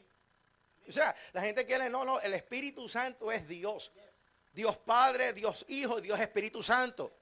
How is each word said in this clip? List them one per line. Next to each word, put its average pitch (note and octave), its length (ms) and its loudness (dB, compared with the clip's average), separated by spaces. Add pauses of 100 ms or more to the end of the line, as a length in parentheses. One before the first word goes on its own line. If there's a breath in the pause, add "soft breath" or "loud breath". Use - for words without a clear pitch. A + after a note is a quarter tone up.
(880)
O - 40 -14
sea, C4+ 220 2 (200 loud breath)
la F#3 80 -2
gente G#3+ 220 -2
quiere, B3+ 240 0
no, B3+ 160 -2
no, C4 160 0
el G3+ 140 -2
Espíritu C4 540 -6
Santo B3 420 -4
es F#3+ 160 -2
Dios. F3 460 -8 (680)
Dios A3 180 2
Padre, B3 560 4
Dios G#3 360 -4
Hijo, B3 320 -2
Dios F#3+ 180 -2
Espíritu G#3+ 460 -2
Santo. A#3+ 580 2